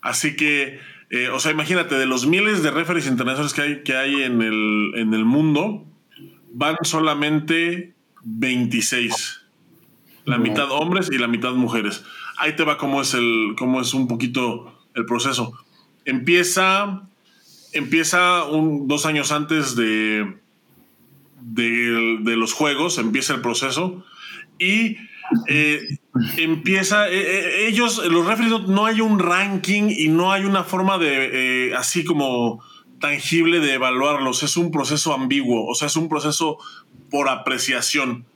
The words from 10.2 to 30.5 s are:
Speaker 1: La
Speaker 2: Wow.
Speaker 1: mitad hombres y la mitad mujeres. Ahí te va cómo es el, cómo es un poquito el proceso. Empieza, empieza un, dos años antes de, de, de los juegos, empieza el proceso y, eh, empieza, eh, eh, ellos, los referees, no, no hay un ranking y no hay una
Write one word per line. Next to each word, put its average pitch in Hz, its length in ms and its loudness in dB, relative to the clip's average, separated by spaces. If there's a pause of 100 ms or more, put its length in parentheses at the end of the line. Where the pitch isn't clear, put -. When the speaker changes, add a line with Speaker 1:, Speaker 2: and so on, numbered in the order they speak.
Speaker 1:
La 127 120 0
Speaker 2:
Wow. 113 80 2
Speaker 1:
mitad 139 260 0
hombres 160 420 0
y 135 60 0
la 120 100 0
mitad 117 240 -2
mujeres. 110 520 -2 (340)
Ahí 151 160 0
te 160 100 0
va 151 140 0
cómo 139 220 -2
es 135 140 -2
el, 113 420 2
cómo 127 240 0
es 123 140 -4
un 131 140 0
poquito 120 640 -4 (220)
el 117 120 -2
proceso. 120 460 -2 (520)
Empieza, 185 1000 0 (680)
empieza 165 720 2
un, 151 420 0
dos 143 200 0
años 151 260 0
antes 151 420 0
de, 107 640 0 (1040)
de, 117 800 0
de 113 160 0
los 110 160 0
juegos, 151 460 0
empieza 123 360 0
el 120 60 -6
proceso 151 640 -4 (540)
y, 214 380 2 (520)
eh, 147 500 0 (380)
empieza, 190 720 2
eh, 180 120 -2
eh, 185 480 0
ellos, 220 400 0
los 170 180 4
referees, 226 260 2
no, 226 60 2 (100)
no 196 180 4
hay 220 140 2
un 214 180 4
ranking 190 680 0
y 156 200 2
no 170 220 4
hay 196 140 0
una 196 180 2